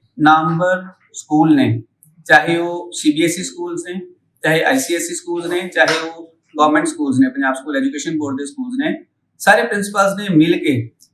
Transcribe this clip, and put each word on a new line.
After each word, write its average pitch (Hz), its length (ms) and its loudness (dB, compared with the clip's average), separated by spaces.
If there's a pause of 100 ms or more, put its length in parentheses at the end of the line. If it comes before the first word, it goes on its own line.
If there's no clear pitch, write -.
(200)
ਨਾਮਵਰ 165 640 2 (280)
ਸਕੂਲ 156 420 2
ਨੇ, 117 280 2 (420)
ਚਾਹੇ 165 320 2
ਉਹ 175 360 -6
ਸੀ 151 200 2
ਬੀ 160 120 2
ਐਸ 170 140 0
ਈ 185 40 -6
ਸਕੂਲਸ - 460 -8
ਨੇ, 185 120 -8 (420)
ਚਾਹੇ 160 220 0
ਆਈ 269 140 2
ਸੀ - 160 -2
ਐਸ - 160 -4
ਈ - 40 -8
ਸਕੂਲਸ 175 320 -6
ਨੇ, 180 220 -4
ਚਾਹੇ 160 400 0
ਉਹ - 260 -16 (240)
ਗਵਰਨਮੈਂਟ 151 280 4
ਸਕੂਲਸ 143 320 -2
ਨੇ, 131 100 6
ਪੰਜਾਬ 135 260 -2
ਸਕੂਲ 139 220 -8
ਐਜੂਕੇਸ਼ਨ 143 420 -4
ਬੋਰਡ 139 160 -4
ਦੇ 143 120 -6
ਸਕੂਲਸ 123 320 -10
ਨੇ, - 260 -4 (360)
ਸਾਰੇ 214 220 4
ਪ੍ਰਿੰਸੀਪਲਸ 202 560 -2
ਨੇ 196 180 -4
ਮਿਲ 156 200 4
ਕੇ 127 340 -2 (240)